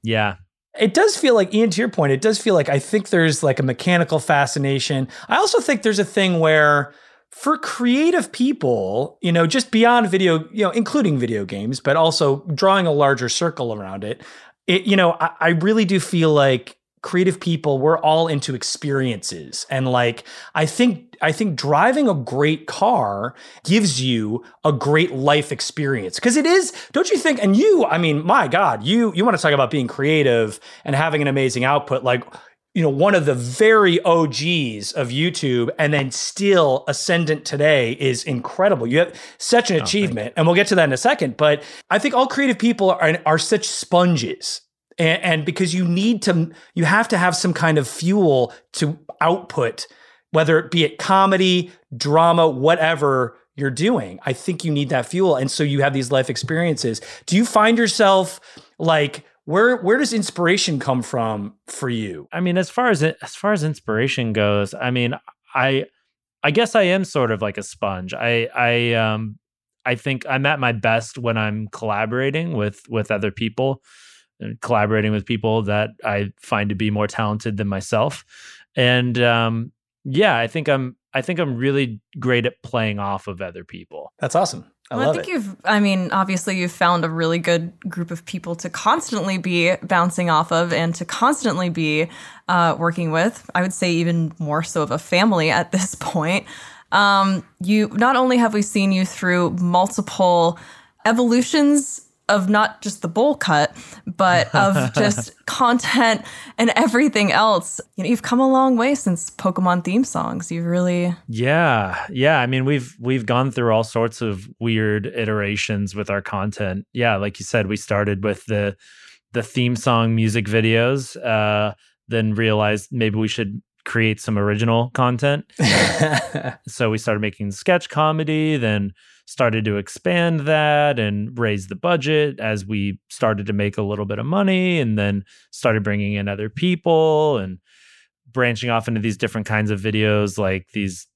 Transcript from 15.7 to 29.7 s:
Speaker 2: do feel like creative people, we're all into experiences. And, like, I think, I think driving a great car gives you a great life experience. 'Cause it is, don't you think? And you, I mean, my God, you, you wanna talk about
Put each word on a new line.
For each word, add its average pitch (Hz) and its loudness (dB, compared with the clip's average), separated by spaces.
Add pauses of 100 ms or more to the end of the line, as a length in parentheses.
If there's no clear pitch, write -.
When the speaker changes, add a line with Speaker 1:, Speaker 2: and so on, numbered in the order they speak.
Speaker 2:
do 185 2
feel 160 2
like 135 2 (240)
creative 185 0
people, 151 -2
we're 156 2
all 160 2
into 147 -4
experiences. 120 -6
And, 131 -2
like, 120 0 (300)
I 156 0
think, 220 0
I 160 2
think 180 -2
driving 214 2
a 196 2
great 147 -2
car 120 -2 (300)
gives 170 2
you 117 -2 (200)
a 160 4
great 147 2
life 143 2
experience. 131 -4
'Cause 240 2
it 285 2
is, 349 2 (180)
don't 359 0
you 415 2
think? 294 0
And 196 4
you, 349 6
I 160 0
mean, 156 0
my 202 2
God, 123 2
you, 214 2
you 185 2
wanna 208 2
talk 156 2
about 135 2